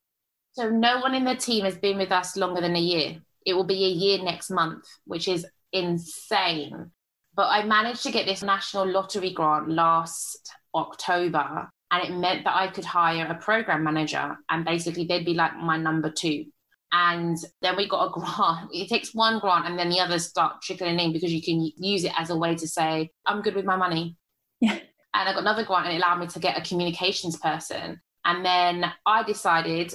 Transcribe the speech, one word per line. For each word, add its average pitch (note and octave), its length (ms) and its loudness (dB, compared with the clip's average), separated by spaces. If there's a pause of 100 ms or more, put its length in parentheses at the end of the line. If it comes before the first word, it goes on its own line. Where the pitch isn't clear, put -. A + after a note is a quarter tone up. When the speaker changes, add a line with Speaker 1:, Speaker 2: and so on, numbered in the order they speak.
(520)
Speaker 1:
So A3+ 180 -2
no A#3+ 300 4
one C4 140 0
in C4 100 2
the B3+ 100 0
team A3+ 300 0
has F#3+ 120 0
been G3 220 0
with F#3+ 140 0
us F3+ 240 0
longer F3+ 240 0
than F3 160 2
a E3+ 40 2
year. E3 400 0 (240)
It F#3+ 80 0
will F#3 120 2
be F#3+ 200 0
a F#3+ 40 4
year F#3 340 2
next F3 280 -4
month, E3 360 -2 (180)
which E3+ 240 -6
is E3+ 180 -2 (240)
insane. F3 1200 -4 (440)
But G3 140 2
I G#3+ 140 4
managed G#3+ 420 2
to C4+ 60 -2
get A3 160 0
this F#3+ 160 -2
national G3 480 0
lottery F#3 420 0
grant D#3 360 2
last E3 800 0 (240)
October, D#3+ 960 -2 (200)
and F3+ 120 2
it F3+ 140 -4
meant F3+ 280 0
that F3+ 120 2
I F#3+ 120 2
could F3+ 180 -8
hire E3 400 2
a E3 80 -4
program G3 500 0
manager, D3+ 520 -2 (120)
and E3 160 -2
basically E3+ 400 -2
they'd F3 220 0
be, E3+ 80 0
like, E3 240 0
my E3 180 0
number D#3+ 340 0
two. D3+ 360 -4 (440)
And E3+ 460 2 (240)
then F3+ 160 0
we G3+ 100 2
got F#3+ 200 2
a F3+ 40 -4
<laughs> F3 80 -6
grant. E3+ 540 0
It F#3 160 -6
takes - 260 -2
one A3 240 2
grant F3+ 280 2
and F3 120 -4
then F3 120 0
the F3+ 100 2
others E3+ 260 0
start - 360 0
trickling F3 360 -2
in, E3+ 140 2
because E3 200 0
you E3 100 -2
can E3 340 0
use F#3+ 280 0
it - 140 -2
as E3 120 -4
a E3+ 60 0
way E3+ 200 2
to E3+ 100 -6
say, D#3+ 440 -2 (160)
"I'm G3+ 160 -2
good G#3 120 0
with F#3+ 120 -2
my F#3+ 100 2
money." E3+ 400 -2 (440)
Speaker 2:
Yeah. G#3+ 180 2 (360)
Speaker 1:
And F#3+ 140 2
I G3 40 0
got G3 100 -2
another G#3+ 220 2
grant, F3+ 220 0
and F3 80 -2
it E3+ 80 0
allowed F3 160 4
me F3 100 -4
to E3+ 120 -10
get F3 180 0
a E3 80 -8
communications F3 720 -2
person. D#3+ 640 -4 (240)
And F3 200 2
then F3+ 480 2 (140)
I A3 160 4
decided, E3+ 720 0